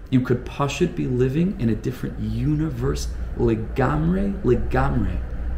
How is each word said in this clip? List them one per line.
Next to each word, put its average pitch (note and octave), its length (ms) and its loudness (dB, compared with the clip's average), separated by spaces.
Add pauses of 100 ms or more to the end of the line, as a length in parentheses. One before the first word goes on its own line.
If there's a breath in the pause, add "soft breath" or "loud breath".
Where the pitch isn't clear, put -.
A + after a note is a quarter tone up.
(100)
You B2+ 100 4
could - 240 0
pashut C#3+ 500 -2
be D3 120 -4
living C3+ 520 2
in A#2 120 2
a G#2+ 40 2
different - 460 -4
universe, C3+ 880 0 (280 loud breath)
legamre, D#3 1080 0
legamre. B2 800 2 (380)